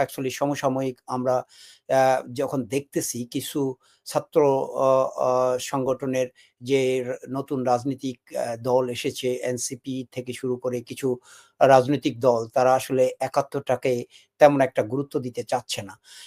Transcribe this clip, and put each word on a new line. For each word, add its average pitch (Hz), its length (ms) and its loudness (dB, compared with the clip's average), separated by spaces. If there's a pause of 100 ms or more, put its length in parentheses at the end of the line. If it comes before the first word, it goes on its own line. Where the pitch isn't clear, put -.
actually 135 280 -4
সমসাময়িক 135 760 -2
আমরা, 127 300 0 (520)
আহ, 131 440 2
যখন 135 320 -4
দেখতেছি 131 600 -4
কিছু 135 500 -4 (300)
ছাত্র, 143 720 2
আহ, 135 440 2
আহ, 127 400 2
সংগঠনের 131 680 -2 (340)
যে 131 440 0
র-, 123 120 -6 (140)
নতুন 135 340 -6
রাজনৈতিক, 123 720 -4
আহ, 120 200 -4
দল 123 340 2
এসেছে, 127 440 -4
এনসিপি 127 800 -6
থেকে 123 200 -8
শুরু 123 240 -4
করে 123 240 -4
কিছু 123 360 -4 (440)
রাজনৈতিক 131 600 4
দল, 117 260 2
তারা 127 280 2
আসলে 131 460 0
একাত্তরটাকে 131 840 -2 (340)
তেমন 143 220 8
একটা 131 220 2
গুরুত্ব 135 380 -4
দিতে 120 220 -8
চাচ্ছে - 400 -6
না। - 180 -16 (260)